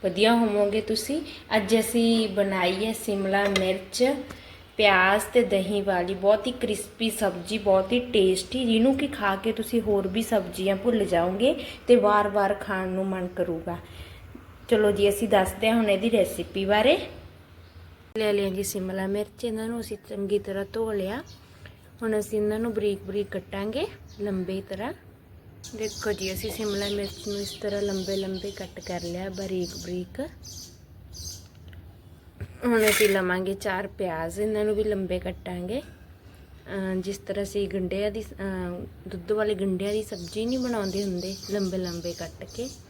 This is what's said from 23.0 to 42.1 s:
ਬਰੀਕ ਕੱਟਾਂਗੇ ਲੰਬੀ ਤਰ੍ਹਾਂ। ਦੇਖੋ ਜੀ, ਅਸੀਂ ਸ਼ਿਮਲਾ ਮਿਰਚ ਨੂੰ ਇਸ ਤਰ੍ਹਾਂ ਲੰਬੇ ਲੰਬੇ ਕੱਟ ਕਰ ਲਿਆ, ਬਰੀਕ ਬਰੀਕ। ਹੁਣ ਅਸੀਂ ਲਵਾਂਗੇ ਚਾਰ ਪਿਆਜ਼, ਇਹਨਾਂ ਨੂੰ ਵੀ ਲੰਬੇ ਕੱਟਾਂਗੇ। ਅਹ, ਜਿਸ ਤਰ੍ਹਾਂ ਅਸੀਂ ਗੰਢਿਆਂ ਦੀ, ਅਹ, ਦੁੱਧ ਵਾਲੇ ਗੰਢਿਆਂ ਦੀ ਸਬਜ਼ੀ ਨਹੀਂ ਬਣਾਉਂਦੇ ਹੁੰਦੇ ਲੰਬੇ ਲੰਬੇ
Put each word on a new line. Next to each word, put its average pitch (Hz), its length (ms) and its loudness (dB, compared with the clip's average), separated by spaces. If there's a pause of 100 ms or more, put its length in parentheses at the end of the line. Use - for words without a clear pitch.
ਬਰੀਕ 202 260 -4
ਕੱਟਾਂਗੇ 208 580 -4 (340)
ਲੰਬੀ 190 480 -4
ਤਰ੍ਹਾਂ। 208 240 -6 (840)
ਦੇਖੋ 214 360 -4
ਜੀ, 190 200 -4
ਅਸੀਂ 202 180 -6
ਸ਼ਿਮਲਾ 202 380 -4
ਮਿਰਚ 202 380 -6
ਨੂੰ 202 100 -4
ਇਸ 202 140 -6 (120)
ਤਰ੍ਹਾਂ 202 200 -2
ਲੰਬੇ 196 340 -2
ਲੰਬੇ 190 340 -4
ਕੱਟ 190 300 -12
ਕਰ 175 200 -6
ਲਿਆ, 175 300 -6
ਬਰੀਕ 185 460 -4
ਬਰੀਕ। 180 440 -8 (2500)
ਹੁਣ 226 240 6
ਅਸੀਂ 208 200 6
ਲਵਾਂਗੇ 185 460 2
ਚਾਰ 196 320 -4 (120)
ਪਿਆਜ਼, 170 420 -4
ਇਹਨਾਂ 214 240 0
ਨੂੰ 214 100 2
ਵੀ 214 100 0
ਲੰਬੇ 190 340 -2
ਕੱਟਾਂਗੇ। 180 640 -6
ਅਹ, - 1200 -10
ਜਿਸ 196 180 -6
ਤਰ੍ਹਾਂ 202 260 -4
ਅਸੀਂ 196 240 -2
ਗੰਢਿਆਂ 196 420 -2
ਦੀ, 214 120 -6
ਅਹ, 185 880 -8
ਦੁੱਧ 185 240 -6
ਵਾਲੇ 214 220 2
ਗੰਢਿਆਂ 196 380 -2
ਦੀ 214 100 -2
ਸਬਜ਼ੀ 208 440 -6
ਨਹੀਂ 254 120 0
ਬਣਾਉਂਦੇ 208 460 -2
ਹੁੰਦੇ 185 320 -4 (140)
ਲੰਬੇ 190 280 -2
ਲੰਬੇ 175 340 -4